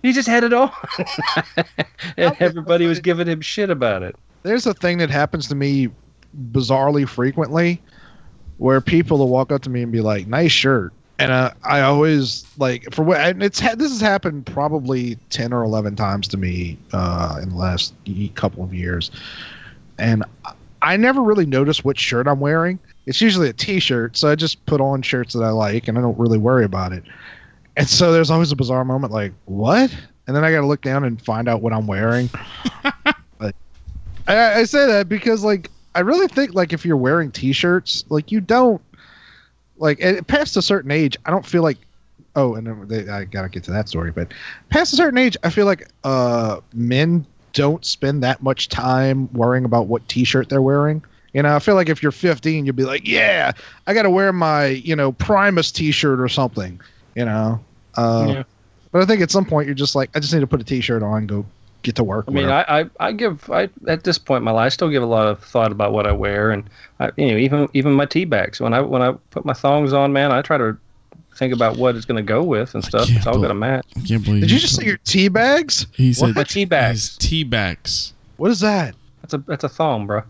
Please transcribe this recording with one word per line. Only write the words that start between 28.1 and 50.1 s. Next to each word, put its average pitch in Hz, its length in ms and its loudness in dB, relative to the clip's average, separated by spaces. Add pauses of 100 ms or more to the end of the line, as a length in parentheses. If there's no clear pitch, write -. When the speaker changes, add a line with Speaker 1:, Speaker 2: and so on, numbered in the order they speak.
Speaker 2:
there's 165 200 4
always 160 200 2
a 147 40 -2
bizarre 127 280 0
moment, 131 300 -4
like, 101 200 -4 (120)
"What?" 139 500 2 (320)
And 131 80 -2
then 151 80 2
I 160 80 4
gotta 147 160 2
look 143 140 0
down 139 220 -2
and 117 180 -4
find 117 280 -4
out 117 120 0
what 113 120 -2
I'm 107 140 -2
wearing. 117 460 0
Speaker 3:
<laughs> - 60 -12 (960)
Speaker 2:
But 107 180 -8 (720)
I, 220 320 4
I 226 60 4
say 285 220 2
that 202 220 2
because, 214 340 0
like, 202 260 -2 (260)
I 175 60 2
really 330 260 2
think, 269 260 -2
like, 180 200 0
if 160 120 -6
you're 165 100 2
wearing 139 360 2
t-shirts, 175 800 -2
like, 151 220 -2
you 220 80 0
don't, 226 400 2 (1000)
like, 151 240 0
at, 180 260 0
past 294 300 0
a 185 40 2
certain 160 300 0
age, 151 340 0
I 156 60 -4
don't 185 140 -2
feel 170 180 0
like, 147 140 0 (580)
oh, 131 200 2
and 113 120 -8
then 104 200 -12
they, 104 220 -6
I 101 160 -6
gotta 95 240 -6
get 90 160 -10
to 87 60 -8
that 107 180 -2
story, 82 220 -4
but 85 200 -6 (380)
past 320 240 2
a - 20 -2
certain 277 220 4
age, 254 260 2
I 170 60 0
feel 202 160 2
like, 196 240 0 (140)
uh, 120 580 0 (120)
men 139 520 0 (280)
don't 147 300 0
spend 139 400 -2
that 127 200 0
much 131 260 -2
time 131 640 0
worrying 123 320 2
about 117 220 2
what 117 200 -4
t-shirt 123 420 0